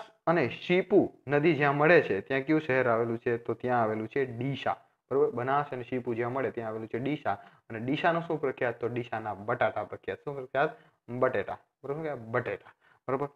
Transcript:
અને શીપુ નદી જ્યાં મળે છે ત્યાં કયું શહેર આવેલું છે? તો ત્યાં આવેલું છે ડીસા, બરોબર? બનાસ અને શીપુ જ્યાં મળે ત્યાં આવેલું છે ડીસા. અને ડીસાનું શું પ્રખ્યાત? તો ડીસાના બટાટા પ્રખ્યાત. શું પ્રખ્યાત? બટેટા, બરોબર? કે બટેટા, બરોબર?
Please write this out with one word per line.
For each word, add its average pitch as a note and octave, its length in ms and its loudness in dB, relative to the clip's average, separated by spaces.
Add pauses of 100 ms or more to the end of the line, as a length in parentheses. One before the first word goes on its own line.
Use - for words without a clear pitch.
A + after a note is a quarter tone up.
(280)
અને D#3+ 220 2
શીપુ F3+ 640 2 (140)
નદી D3 280 4
જ્યાં C#3+ 200 2
મળે D3+ 260 8
છે G2 200 0
ત્યાં C3+ 200 -2
કયું D#3 200 2
શહેર B2+ 280 2
આવેલું A#2 280 2
છે? A#2 200 0
તો A#2 160 -4
ત્યાં B2 280 0
આવેલું A2 260 0
છે C#3 180 0
ડીસા, A#2+ 480 -4 (380)
બરોબર? C#3+ 200 2
બનાસ C3 400 0
અને B2+ 120 -6
શીપુ B2 300 -4
જ્યાં A#2+ 200 -2
મળે B2+ 180 -2
ત્યાં A2+ 180 -6
આવેલું A2 180 -8
છે A#2 120 -4
ડીસા. C#3 340 -2 (360)
અને A2+ 100 -8
ડીસાનું D#3+ 440 0
શું D#3+ 180 -4
પ્રખ્યાત? B2+ 380 -2
તો A#2 80 -4
ડીસાના A2+ 460 -6
બટાટા G#2+ 500 -2
પ્રખ્યાત. F#2+ 360 -8
શું C#3+ 160 -8
પ્રખ્યાત? C3+ 340 -2 (400)
બટેટા, A#2 480 -2 (260)
બરોબર? C#3+ 200 -8
કે D3 100 -6
બટેટા, A#2 600 -6 (340)
બરોબર? C3+ 280 -2